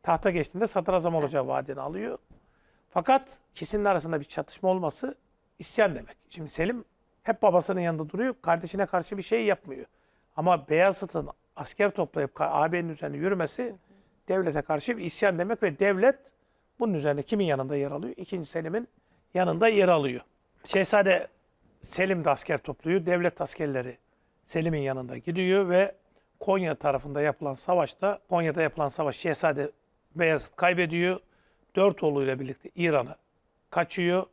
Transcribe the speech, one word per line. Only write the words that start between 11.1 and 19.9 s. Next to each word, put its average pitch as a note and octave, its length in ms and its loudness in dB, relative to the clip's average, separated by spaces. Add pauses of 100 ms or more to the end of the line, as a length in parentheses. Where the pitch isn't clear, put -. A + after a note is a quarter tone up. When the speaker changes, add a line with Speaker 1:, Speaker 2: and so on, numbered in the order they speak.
Speaker 1:
asker - 360 -2
toplayıp D3+ 440 -4
ka-, D3+ 140 0
ağabeyinin E3 400 0
üzerine D3 280 -8
yürümesi F3+ 460 -2
Speaker 2:
Hı B3 40 -4
hı. G#3 80 -10 (520)
Speaker 1:
devlete E3+ 340 0
karşı A3+ 360 -2
bir F#3+ 80 -8
isyan F3 340 0
demek A3 240 -2
ve E3 160 -2
devlet G3+ 520 2 (480)
bunun A3+ 140 0
üzerine D3 300 0
kimin G3+ 220 0
yanında C#3 300 0
yer C#3+ 160 -2
alıyor? F#3+ 260 -8
İkinci F3 320 -8
Selim'in E3+ 380 -6 (460)
yanında F#3 340 2
yer G3+ 200 6
alıyor. C#3 340 2 (440)